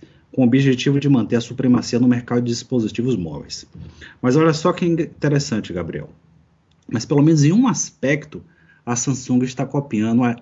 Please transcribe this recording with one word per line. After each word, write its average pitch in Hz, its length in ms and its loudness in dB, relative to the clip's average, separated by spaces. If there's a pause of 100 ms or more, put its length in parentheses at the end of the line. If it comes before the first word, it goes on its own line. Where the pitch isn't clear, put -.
(320)
com - 100 -2
o 127 40 4
objetivo 135 540 2
de 143 80 -2
manter 120 280 2
a 117 60 2
supremacia 120 580 0
no 127 80 4
mercado 120 340 0
de 120 100 -2
dispositivos 117 640 -2
móveis. - 520 -10 (520)
Mas 123 160 2
olha 160 180 4
só 170 200 0
que 180 120 -4
interessante, 147 840 -2
Gabriel. 80 380 -8 (800)
Mas 117 180 -6
pelo 143 160 2
menos 156 220 4
em 147 80 4
um 240 160 4
aspecto, 147 720 -4 (420)
a 120 120 -4
Samsung 127 480 -2
está 127 200 -6
copiando 117 600 -2
a, 120 180 0